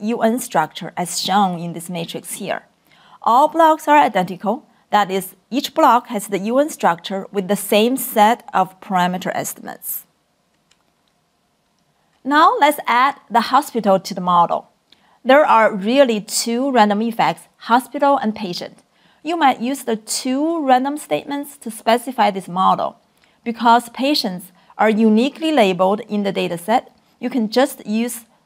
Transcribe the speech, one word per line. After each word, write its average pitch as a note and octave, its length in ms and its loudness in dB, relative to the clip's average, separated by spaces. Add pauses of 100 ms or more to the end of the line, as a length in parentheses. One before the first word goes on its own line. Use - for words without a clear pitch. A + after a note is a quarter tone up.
U A#3 120 -4
N A#3 180 0
structure E3 560 -4
as - 280 -8
shown F#3 360 0
in E3+ 140 -8
this E3 160 -12
matrix E3+ 460 -10
here. E3+ 320 -8 (560)
All B3+ 260 2
blocks D#4+ 400 2
are D4 100 6
identical, G3+ 680 0 (220)
that G3+ 200 2
is, F#3+ 240 -4 (160)
each C#4 220 -4
block B3+ 360 2
has G#3 200 -8
the G3 120 -4
U A3+ 180 -2
N D4+ 100 0
structure F#3+ 640 -4
with G3 160 -4
the F#3 80 0
same A3+ 400 0
set A3+ 560 2
of F#3 300 -2
parameter F3+ 520 -2
estimates. - 680 -10 (2250)
Now D#4 380 4
let's D4 260 4
add B3+ 300 2 (140)
the A3 100 4
hospital A3 580 2
to F#3 160 -6
the F#3 60 -8
model. F3 500 2 (540)
There C#4 200 6
are A3 300 4
really A3+ 460 2
two A#3+ 500 -4
random G#3+ 320 2
effects, F3 460 -2 (140)
hospital C#4 540 0
and G#3+ 180 -4
patient. G3+ 440 -10 (440)
You E4 140 -6
might C#4+ 240 2
use C4 220 -6
the A3+ 140 -4
two C#4+ 680 -4
random C4 320 2
statements C#4+ 600 -8
to A3+ 120 -12
specify A3+ 600 -2
this F#3+ 180 -10
model. F3+ 500 0 (460)
Because A#3 460 2
patients A#3+ 640 -4 (260)
are G#3+ 100 2
uniquely A3+ 640 2
labeled G3 560 2
in G#3 140 -4
the G3 100 -2
dataset, F3+ 540 -2 (320)
you B3 100 -8
can A3+ 220 -2
just C4 340 -2
use A3+ 360 -4 (260)